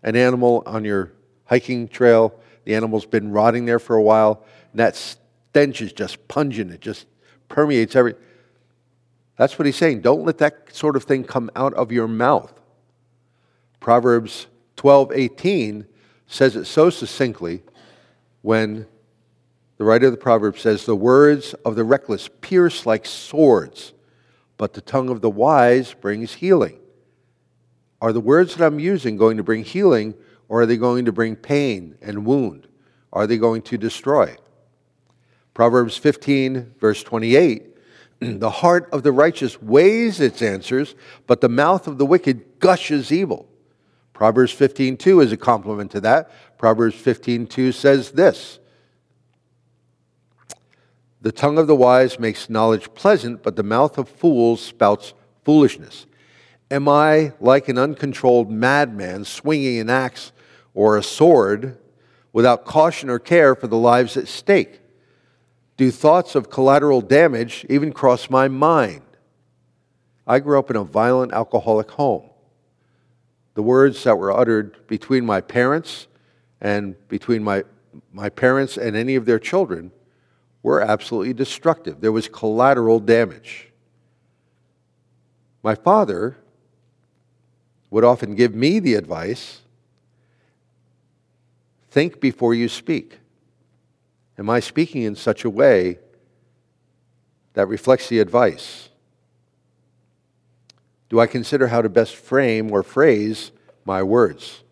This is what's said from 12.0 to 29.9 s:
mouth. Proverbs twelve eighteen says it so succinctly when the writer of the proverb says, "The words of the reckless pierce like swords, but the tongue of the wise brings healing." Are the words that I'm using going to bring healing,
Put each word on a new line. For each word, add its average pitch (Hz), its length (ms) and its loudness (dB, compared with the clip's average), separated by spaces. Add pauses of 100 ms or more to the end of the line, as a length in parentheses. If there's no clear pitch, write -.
mouth. 113 460 -2 (1300)
Proverbs 117 680 0 (300)
twelve 139 340 4
eighteen 120 760 -4 (420)
says 131 280 0
it 110 80 -8
so 160 260 2
succinctly 104 720 -8 (800)
when 107 460 -4 (880)
the 107 60 -6
writer 117 220 4
of 127 80 4
the 113 40 -8
proverb 107 400 0
says, 107 280 -2
"The 113 100 -2
words 135 580 4 (120)
of 110 100 -4
the 113 80 -2
reckless 113 460 -2 (100)
pierce 175 460 -2
like 110 200 -2
swords, 123 840 0 (680)
but 104 140 -6
the 98 100 -20
tongue 131 280 -6
of 120 100 -6
the 110 100 -2
wise 123 640 2
brings 104 420 -10
healing." 170 440 0 (1200)
Are 113 120 -2
the 117 80 -2
words 160 340 2
that 165 100 2
I'm 151 140 0
using 147 380 -4
going 110 200 2
to 104 60 -6
bring 110 200 -4
healing, 120 500 0 (340)